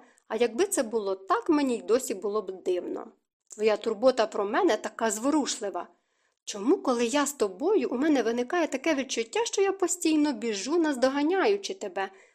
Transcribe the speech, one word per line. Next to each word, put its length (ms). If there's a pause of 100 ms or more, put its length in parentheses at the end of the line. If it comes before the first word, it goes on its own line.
(300)
а 80
якби 280
це 180
було 320
так, 340
мені 280
й 60
досі 320
було 280
б 200
дивно. 440 (420)
Твоя 280
турбота 500
про 180
мене 320
така 340
зворушлива. 800 (600)
Чому, 280
коли 300
я 200
з 60
тобою, 580
у 40
мене 280
виникає 440
таке 280
відчуття, 500
що 180
я 100
постійно 600
біжу, 460
наздоганяючи 960
тебе, 360 (240)